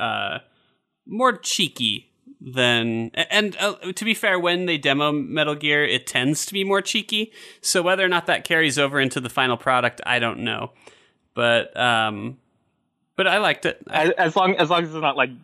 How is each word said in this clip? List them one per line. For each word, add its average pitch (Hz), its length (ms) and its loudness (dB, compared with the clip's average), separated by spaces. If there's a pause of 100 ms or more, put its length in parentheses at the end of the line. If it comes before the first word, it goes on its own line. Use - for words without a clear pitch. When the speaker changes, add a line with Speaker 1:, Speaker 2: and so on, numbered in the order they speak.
Speaker 1:
uh, 104 380 -4 (680)
more 220 320 0
cheeky 120 720 -4 (300)
than, 117 760 0
a-, - 180 -2
and, 208 280 0
uh, 202 140 0 (180)
to 208 120 -10
be 220 100 0
fair, 202 220 0
when 175 300 0
they 165 120 0
demo 147 340 2
Metal 147 420 -2
Gear, 147 300 0
it 123 240 -2
tends 135 380 0
to - 60 -10
be 196 120 -2
more 196 180 0
cheeky. 214 480 -4 (300)
So - 220 0
whether 185 220 2
or 185 40 2
not 175 180 0
that 160 160 0
carries 160 340 2
over 143 220 2
into 135 220 0
the 123 100 -8
final 127 260 2
product, 123 480 0
I 123 140 0
don't 117 220 -2
know. 113 320 -6 (640)
But, 117 420 2
um, 113 640 0 (760)
but 190 120 0
I 190 100 4
liked 175 260 0
it. - 240 -2
I 160 180 2
Speaker 2:
As, 180 120 2
as 165 180 0
long, 185 200 2
as 165 140 2
long 170 120 2
as 165 80 -6
it's 156 100 -8
not 143 160 0
like 131 140 2 (140)